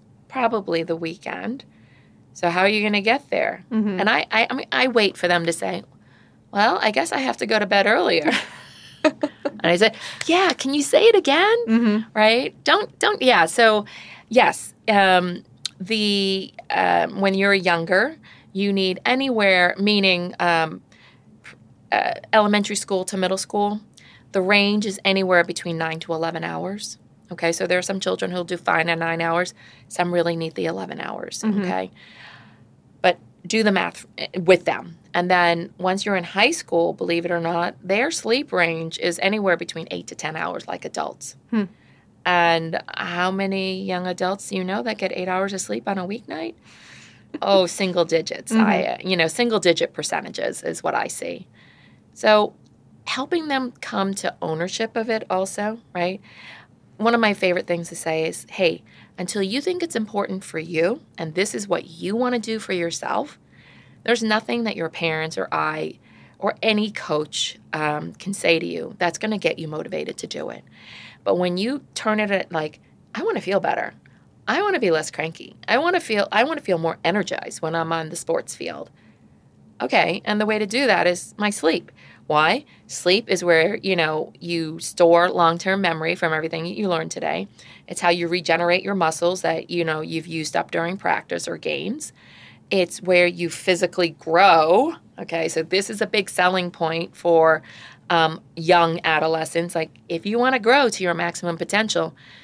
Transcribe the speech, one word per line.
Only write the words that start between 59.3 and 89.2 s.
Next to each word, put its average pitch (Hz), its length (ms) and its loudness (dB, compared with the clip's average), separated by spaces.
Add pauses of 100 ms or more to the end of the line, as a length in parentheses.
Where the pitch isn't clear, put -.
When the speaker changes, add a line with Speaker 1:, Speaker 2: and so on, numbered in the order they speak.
Speaker 1:
you 196 200 -2
think 349 220 -4
it's 339 120 -6
important 202 480 -4
for - 160 -10
you 170 420 0 (160)
and 160 180 -8
this 196 200 0
is 208 120 -6
what 175 180 0
you 175 300 -6
wanna 247 240 0
do 220 200 -4
for 202 140 -6
yourself, 175 640 -4 (640)
there's 226 200 2
nothing 226 400 0
that 214 120 -4
your 165 140 -4
parents 160 480 -4
or - 140 -2
I 156 480 -4 (400)
or 196 240 -2
any 214 260 0
coach, - 720 -6 (140)
um, 156 400 -4
can 196 200 -8
say 170 240 2
to 160 80 -4
you 165 320 -8
that's 170 220 -2
gonna 214 180 -4
get - 220 -2
you 160 80 -10
motivated 156 500 -8
to - 100 -12
do - 220 -10
it." - 140 -14 (600)
But 196 120 2
when 180 220 0
you 254 240 -2 (120)
turn 214 260 0
it 208 120 0
at, 190 200 -2
like, 156 280 -4 (340)
"I 277 100 -6
wanna 415 180 -2
feel 190 180 0
better. - 340 -2 (540)
I 277 140 0
wanna 381 180 0
be 208 120 2
less 156 200 0
cranky. - 440 -10 (120)
I 226 100 2
wanna 339 220 2
feel, 214 320 0
I 214 120 4
wanna 294 180 -2
feel 180 180 0
more 165 240 -2
energized - 580 -2
when 160 140 -4
I'm 165 180 -2
on 160 160 -4
the 165 60 -10
sports - 400 -4
field." 147 340 -10 (920)
Okay, 175 440 0
and 208 140 -2
the 214 60 0
way 214 140 0
to 214 80 -2
do 247 200 0
that 175 200 2
is 180 300 -2
my 208 120 0
sleep. 254 420 -2 (360)
Why? 160 380 2 (220)
Sleep 196 420 0
is 175 140 0
where, 170 340 4
you 190 180 -2
know, 156 440 -2
you 165 400 -6
store 170 500 6
long-term 175 520 2
memory 165 340 -2
from 160 180 -2
everything 160 300 -4
that 175 140 -8
you 208 100 -2
learned 165 240 -2
today. 170 360 -4 (400)
It's - 120 -10
how 175 100 4
you 175 180 2
regenerate 175 560 2
your 202 120 -2
muscles 175 460 0